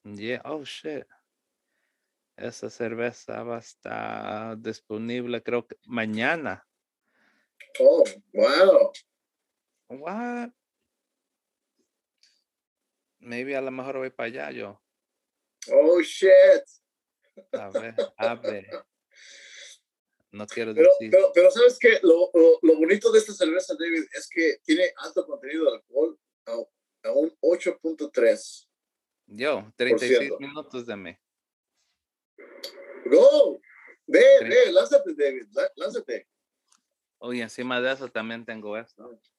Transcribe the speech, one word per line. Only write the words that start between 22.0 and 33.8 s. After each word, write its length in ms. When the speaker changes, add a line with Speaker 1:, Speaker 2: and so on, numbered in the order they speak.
Speaker 2:
Lo, 300
lo, 300
lo 140
bonito 360
de 60
esta 160
cerveza, 440
David, 260
es 140
que 360
tiene 320
alto 300
contenido 400
de 100
alcohol 420
a, 60
a 40
un 280
ocho 380
punto 320
tres. 580
Speaker 1:
Yo, 360
Speaker 2:
por 120
Speaker 1:
treinta 320
y 20
seis 120
Speaker 2:
ciento. 200
Speaker 1:
minutos 460
de 100
mí. 200
Speaker 2:
Go. 560